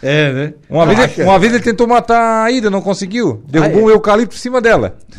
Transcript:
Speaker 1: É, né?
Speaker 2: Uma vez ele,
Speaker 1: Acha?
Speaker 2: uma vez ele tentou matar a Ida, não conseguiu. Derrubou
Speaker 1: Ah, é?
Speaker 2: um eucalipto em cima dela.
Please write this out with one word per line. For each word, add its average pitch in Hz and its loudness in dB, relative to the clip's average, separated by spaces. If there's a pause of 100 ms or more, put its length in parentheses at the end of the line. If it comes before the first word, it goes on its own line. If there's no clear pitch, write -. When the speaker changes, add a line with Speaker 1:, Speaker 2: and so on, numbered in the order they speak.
Speaker 1:
É, 143 0
né? 143 -6 (140)
Speaker 2:
Uma 160 0
vez 202 2
ele, 247 2
Speaker 1:
Acha? 160 -4
Speaker 2:
uma 190 4
vez 233 2
ele 233 0
tentou 233 0
matar 233 0
a 233 0
Ida, 214 -2
não 196 -4
conseguiu. 190 -4
Derrubou 160 2
Speaker 1:
Ah, - -
é? 220 2
Speaker 2:
um 220 4
eucalipto 214 2
em - -16
cima 247 -4
dela. 180 0 (220)